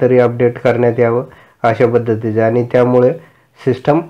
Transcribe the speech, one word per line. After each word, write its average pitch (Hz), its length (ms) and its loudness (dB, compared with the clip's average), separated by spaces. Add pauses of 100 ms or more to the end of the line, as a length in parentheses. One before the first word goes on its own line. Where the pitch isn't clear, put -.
तरी 127 180 2
update 120 400 0
करण्यात 120 400 0
यावं 120 240 0 (400)
अशा 117 240 2
पद्धतीचं, 113 540 -2
आणि 120 300 0
त्यामुळे 123 640 0 (200)
सिस्टम 147 540 -2